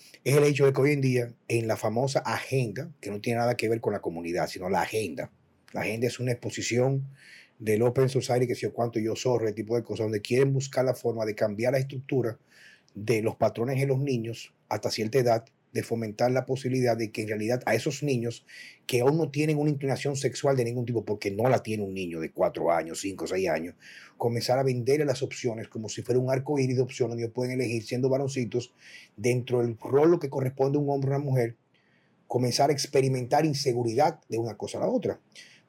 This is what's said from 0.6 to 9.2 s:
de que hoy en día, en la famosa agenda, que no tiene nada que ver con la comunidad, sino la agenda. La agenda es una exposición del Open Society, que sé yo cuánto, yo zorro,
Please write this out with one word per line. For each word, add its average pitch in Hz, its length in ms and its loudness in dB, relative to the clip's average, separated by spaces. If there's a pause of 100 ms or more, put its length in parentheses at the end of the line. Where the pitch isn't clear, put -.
de 135 80 6
que 135 80 0
hoy 147 120 4
en 139 100 0
día, 123 320 2 (140)
en 113 200 2
la 107 80 2
famosa 120 440 0
agenda, 120 680 -2 (140)
que 104 80 -8
no 104 100 -6
tiene 117 200 0
nada 120 160 2
que 113 120 -2
ver 117 140 0
con 107 100 0
la 98 80 -4
comunidad, 85 460 -4
sino 92 240 -6
la 92 100 2
agenda. 104 500 -4 (420)
La - 100 -4
agenda 113 240 -2
es - 120 -2
una 123 140 -2
exposición 123 720 0 (540)
del 107 240 2
Open 127 260 4
Society, 127 380 0
que 123 80 -2
sé - 80 -6
yo 110 100 -4
cuánto, 117 280 -2
yo 107 160 -2
zorro, 117 300 0